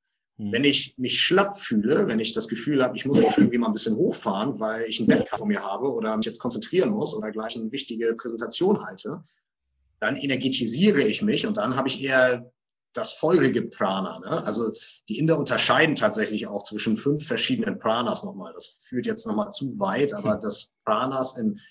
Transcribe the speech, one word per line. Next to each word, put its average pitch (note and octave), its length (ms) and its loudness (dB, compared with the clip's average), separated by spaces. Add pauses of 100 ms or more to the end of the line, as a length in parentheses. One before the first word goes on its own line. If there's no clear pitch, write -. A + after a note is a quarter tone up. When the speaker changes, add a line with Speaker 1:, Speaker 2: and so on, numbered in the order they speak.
(380)
Speaker 1:
Mhm. G#2 120 -6
Speaker 2:
Wenn A#2+ 140 0
ich - 320 2
mich B2+ 240 -2
schlapp G3 400 2
fühle, C3 480 2
wenn A2+ 100 0
ich A2 140 -2
das A2 160 -4
Gefühl C3+ 340 0
habe, A#2+ 140 0
ich - 80 -8
muss C#3+ 160 4
mich - 160 4
irgendwie A#2+ 220 6
mal A#2 100 2
ein G#2 60 0
bisschen G#2+ 220 0
hochfahren, A#2+ 600 0
weil A2 300 -2
ich A2+ 100 -4
einen G#2+ 120 4
Wettkampf - 280 2
vor G#2 80 -4
mir G2+ 160 0
habe G#2 300 -2
oder A2 240 0
mich A2 100 0
jetzt A2 140 -8
konzentrieren B2 500 0
muss G#2 240 -2
oder G#2+ 160 -6
gleich A2 240 -8
eine A2 160 -6
wichtige A2+ 440 -2
Präsentation A#2 680 0
halte, A#2 380 -10 (800)
dann A#2+ 160 -2
energetisiere C3+ 840 2
ich G#2+ 200 2
mich A#2+ 240 2
und G#2+ 120 -2
dann B2 180 -2
habe C3+ 120 -2
ich - 140 -4
eher B2+ 480 2 (440)
das A#2 180 -2
feurige C#3+ 500 4
Prana, F#2 580 -4
ne? - 260 -6
Also G#2+ 260 -2 (360)
die A2 100 -4
Inder D#3+ 200 4
unterscheiden C3+ 580 4
tatsächlich G#2+ 500 0
auch G2+ 160 -6
zwischen G#2+ 340 -2
fünf D3 300 0
verschiedenen A2 520 -2
Pranas A2+ 440 0
nochmal. F#2 320 -12
Das - 340 -14
führt A#2+ 160 -4
jetzt A2 220 -4
nochmal G#2 240 -2
zu B2 300 -6
weit, G#2 340 0
aber G#2 200 0
Speaker 1:
Hm. - 60 -4
Speaker 2:
dass - 300 -6 (140)
Pranas C3 520 0
in G#2+ 220 -2 (120)